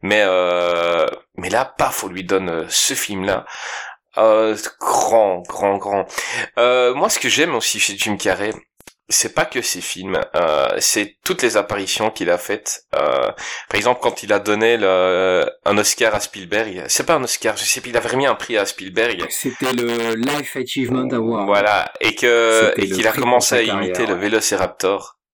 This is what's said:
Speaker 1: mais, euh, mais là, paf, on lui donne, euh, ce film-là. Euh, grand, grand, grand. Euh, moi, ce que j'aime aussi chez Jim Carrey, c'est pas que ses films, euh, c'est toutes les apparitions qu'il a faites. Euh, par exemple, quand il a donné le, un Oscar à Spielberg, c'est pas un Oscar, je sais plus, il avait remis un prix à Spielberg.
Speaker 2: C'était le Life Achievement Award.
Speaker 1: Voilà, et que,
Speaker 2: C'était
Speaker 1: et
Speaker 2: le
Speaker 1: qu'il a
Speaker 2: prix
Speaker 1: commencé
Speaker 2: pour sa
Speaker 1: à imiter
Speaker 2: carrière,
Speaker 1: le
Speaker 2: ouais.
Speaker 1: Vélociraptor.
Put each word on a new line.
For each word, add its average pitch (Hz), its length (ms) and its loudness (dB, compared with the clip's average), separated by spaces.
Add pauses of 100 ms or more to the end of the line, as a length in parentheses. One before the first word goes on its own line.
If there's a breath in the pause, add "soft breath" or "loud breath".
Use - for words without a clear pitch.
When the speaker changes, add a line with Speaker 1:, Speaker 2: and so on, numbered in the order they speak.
Speaker 1:
mais, 104 240 4
euh, 87 800 2 (300)
mais 90 120 -8
là, 120 160 2
paf, - 380 -4
on 101 40 -8
lui 92 160 -10
donne, 95 260 0
euh, 82 200 -4
ce - 240 0
film-là. 98 520 -2 (720 loud breath)
Euh, 110 380 4 (240)
grand, 95 640 2
grand, 135 360 0
grand. 139 280 -2 (540 loud breath)
Euh, 123 340 4
moi, 165 160 2
ce - 100 -2
que 120 100 0
j'aime 139 260 2
aussi 107 240 -2
chez 98 180 -2
Jim 104 200 -2
Carrey, 101 360 -2 (560)
c'est - 240 0
pas 160 120 2
que 131 180 -4
ses - 180 -6
films, 92 400 -4 (140)
euh, 76 320 2 (120)
c'est - 460 -2
toutes 185 160 -2
les 113 160 2
apparitions 101 540 -2
qu'il 87 180 -4
a 87 80 4
faites. - 480 -6 (100)
Euh, 67 360 0 (380 loud breath)
par 104 60 -4
exemple, 120 260 2
quand 117 220 -2
il 101 80 -2
a 104 80 4
donné 107 380 2
le, 92 680 2 (200)
un 101 140 2
Oscar 107 360 2
à 104 40 -2
Spielberg, 98 680 -6
c'est - 180 -2
pas 170 100 2
un 131 80 0
Oscar, 113 340 -2
je - 60 -8
sais - 180 -2
plus, - 80 -14
il 117 80 0
avait 117 120 -2
remis 135 180 0
un 120 80 2
prix - 220 -6
à 101 100 2
Spielberg. 95 640 -2
Speaker 2:
C'était 127 440 -4
le 117 400 -2
Life 135 440 -4
Achievement 127 540 -4
Award. 113 360 -2
Speaker 1:
Voilà, 101 520 2
et - 160 0
que, 113 540 4
Speaker 2:
C'était - 160 0
Speaker 1:
et 92 40 -6
Speaker 2:
le 95 60 -2
Speaker 1:
qu'il 110 120 2
a 110 40 4
Speaker 2:
prix - 100 -4
Speaker 1:
commencé 123 360 2
Speaker 2:
pour 113 100 2
sa 104 60 -2
Speaker 1:
à - 40 -2
imiter 98 160 -2
Speaker 2:
carrière, 104 160 -2
Speaker 1:
le 95 60 0
Speaker 2:
ouais. 87 60 -4
Speaker 1:
Vélociraptor. 98 1000 -2 (140)